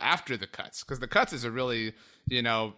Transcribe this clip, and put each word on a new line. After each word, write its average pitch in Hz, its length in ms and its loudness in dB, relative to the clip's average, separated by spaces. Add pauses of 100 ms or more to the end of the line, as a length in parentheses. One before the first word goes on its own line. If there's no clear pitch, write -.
after 131 380 0
the 98 80 -8
cuts, - 360 -10
'cause 131 160 -8
the 120 80 -6
cuts 208 280 4
is 120 100 -4
a 117 60 -2
really, 117 420 0 (340)
you 123 140 2
know, 113 380 2